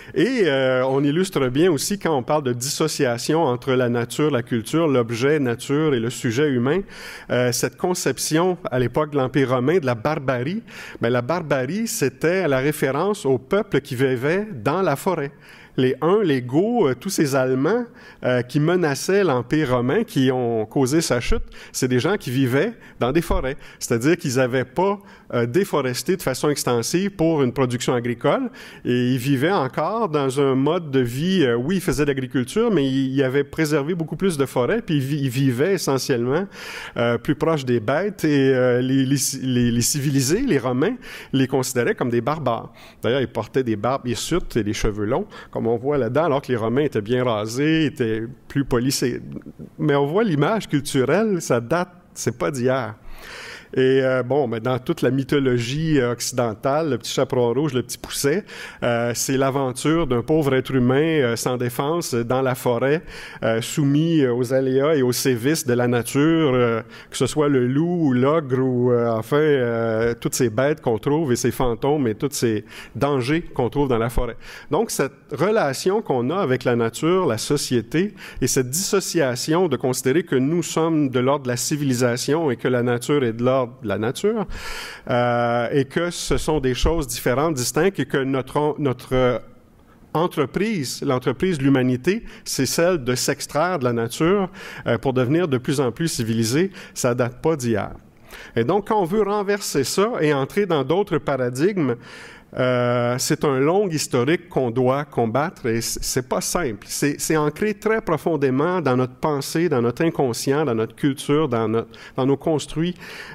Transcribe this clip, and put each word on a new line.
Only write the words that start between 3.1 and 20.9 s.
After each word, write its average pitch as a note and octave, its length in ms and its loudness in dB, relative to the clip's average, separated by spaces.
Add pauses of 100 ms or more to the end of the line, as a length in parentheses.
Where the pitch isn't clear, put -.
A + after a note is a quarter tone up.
entre B2+ 320 0
la B2+ 160 2
nature, A#2+ 400 0
la B2 140 0
culture, C3 440 0
l'objet B2+ 520 2
nature C#3 560 0
et A#2 40 0
le A2+ 120 -2
sujet B2+ 360 0
humain, C#3 340 2 (500)
euh, B2 200 2
cette B2 240 -4
conception, F3 840 0 (100)
à B2+ 80 -2
l'époque C#3+ 360 0
de D3 40 2
l'Empire C3 320 2
romain, C3 300 2
de D3 80 -4
la B2 80 0
barbarie. C#3+ 680 -2 (400)
Ben, A#2 80 2
la B2 140 2
barbarie, D#3 640 -2
c'était D#3+ 600 0
la C3+ 120 2
référence D3+ 680 0
aux C3 140 2
peuples G3 420 0
qui - 140 -8
vivaient C3+ 520 0 (160)
dans D#3+ 200 0
la D3+ 120 2
forêt. D#3 360 -2 (460)
Les B2+ 240 2
Huns, F#3 200 4
les C#3+ 200 2
Goths, E3+ 480 2
euh, B2+ 60 2
tous G3 140 -8
ces D#3 240 0
Allemands, C#3 520 2 (400)
euh, B2 160 2
qui B2 180 -2
menaçaient E3+ 640 2
l'Empire C3+ 480 0
romain, B2+ 320 2
qui C3+ 260 0
ont A#2 360 0
causé C#3 340 2